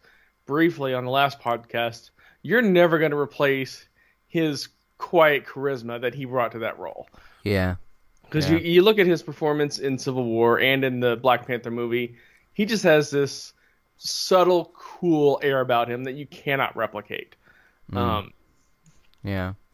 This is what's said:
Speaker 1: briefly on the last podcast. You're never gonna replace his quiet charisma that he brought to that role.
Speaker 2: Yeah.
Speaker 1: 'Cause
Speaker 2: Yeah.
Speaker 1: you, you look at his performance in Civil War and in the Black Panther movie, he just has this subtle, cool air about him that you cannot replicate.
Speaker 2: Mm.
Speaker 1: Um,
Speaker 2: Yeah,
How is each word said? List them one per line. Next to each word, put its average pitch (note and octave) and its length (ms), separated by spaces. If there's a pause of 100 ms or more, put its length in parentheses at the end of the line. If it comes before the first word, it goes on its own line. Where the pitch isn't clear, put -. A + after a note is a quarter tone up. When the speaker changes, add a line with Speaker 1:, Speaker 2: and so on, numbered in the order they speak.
(480)
Speaker 1:
briefly C#3+ 480
on B2+ 100
the B2 60
last C3+ 300
podcast. A#2 680 (300)
You're G#3 220
never F3 360
gonna D3 200
replace C#3 680 (420)
his D#3 400 (280)
quiet D3+ 480
charisma A#2+ 560
that B2 140
he C#3 100
brought B2 280
to A#2 80
that A2 180
role. - 300 (340)
Speaker 2:
Yeah. F#2 320 (560)
Speaker 1:
'Cause C#3+ 200
Speaker 2:
Yeah. E3 80
Speaker 1:
you, E3+ 160
you F3+ 80
look G#3+ 160
at F#3 80
his E3+ 160
performance D3 560
in C3+ 200
Civil B2+ 260
War A#2 340
and C3 260
in B2+ 160
the A#2+ 160
Black B2 300
Panther A#2+ 240
movie, A#2+ 460 (380)
he G#3 100
just G#3 200
has D#3 260
this C#3+ 420 (480)
subtle, F3+ 800
cool D3+ 640
air C#3 180
about A#2+ 300
him B2 140
that C3 80
you C#3+ 120
cannot C3+ 520
replicate. - 580 (560)
Speaker 2:
Mm. F#2+ 60
Speaker 1:
Um, G#2+ 360 (920)
Speaker 2:
Yeah, F#2+ 300 (200)